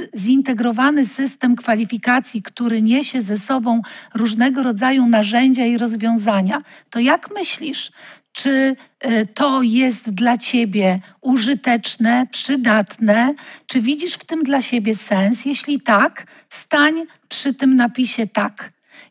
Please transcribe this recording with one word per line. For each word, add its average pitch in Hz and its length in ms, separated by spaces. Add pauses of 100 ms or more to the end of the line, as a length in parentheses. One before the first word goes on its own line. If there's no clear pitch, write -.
(180)
zintegrowany 247 880
system 247 500
kwalifikacji, 233 840
który 226 400
niesie 254 400
ze 208 160
sobą 233 440 (320)
różnego 240 500
rodzaju 254 420
narzędzia 233 600
i 240 120
rozwiązania, 220 840 (280)
to 233 100
jak 277 360
myślisz, - 560 (400)
czy, 269 440 (240)
e, 226 260
to 269 360
jest 240 480
dla 233 280
ciebie 196 600 (220)
użyteczne, 247 1120
przydatne? 226 1000 (340)
Czy 254 140
widzisz 294 320
w - 100
tym 320 200
dla 269 180
siebie 220 340
sens? 196 500
Jeśli 285 360
tak, - 460 (220)
stań 302 440 (360)
przy - 240
tym 262 220
napisie 240 520
„tak”. - 420 (420)